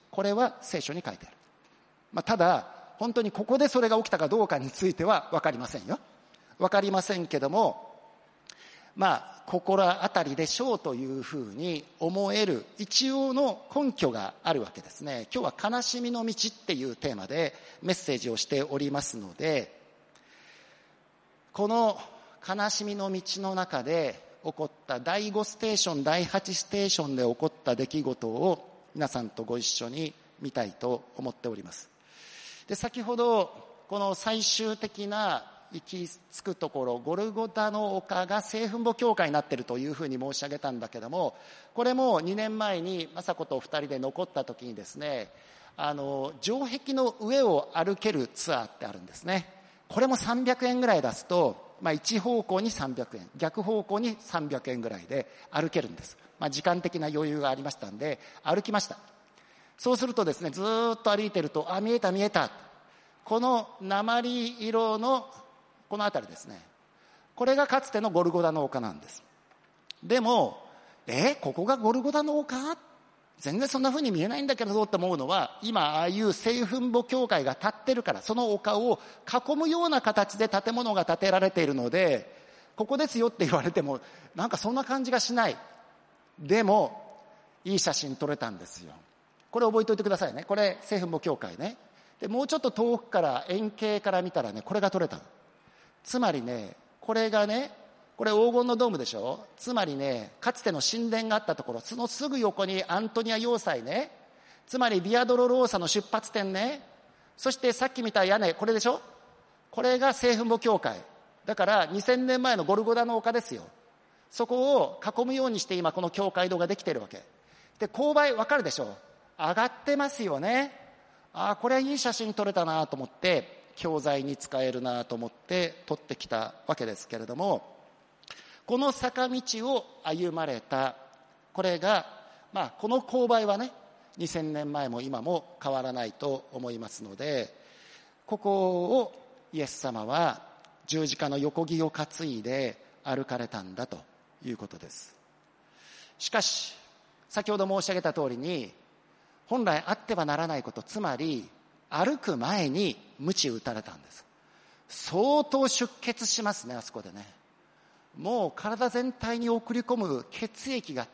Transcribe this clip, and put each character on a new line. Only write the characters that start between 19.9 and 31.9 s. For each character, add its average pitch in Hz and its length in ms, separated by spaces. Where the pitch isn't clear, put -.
こ 208 160
の 226 320
悲 202 220
し 208 140
み 208 120
の 196 160
道 185 100
の 190 140
中 180 260
で 143 400
起 160 100
こ 151 120
っ - 60
た 123 140
第 202 320
五 208 120
ス - 140
テ 220 160
ー - 20
シ 190 140
ョ 160 60
ン、 139 80
第 160 200
八 190 300
ス - 120
テ 202 200
ー 196 40
シ 175 120
ョ 147 60
ン 139 80
で 127 80
起 117 120
こ 160 120
っ - 40
た 123 120
出 131 120
来 156 160
事 127 240
を 147 420
皆 151 140
さ 123 160
ん 110 60
と - 140
ご 113 140
一 117 80
緒 - 240
に 151 240
見 143 120
た 123 120
い 98 80
と 123 320
思 131 140
っ - 20
て - 140
お 113 80
り 101 80
ま 87 80
す。 - 180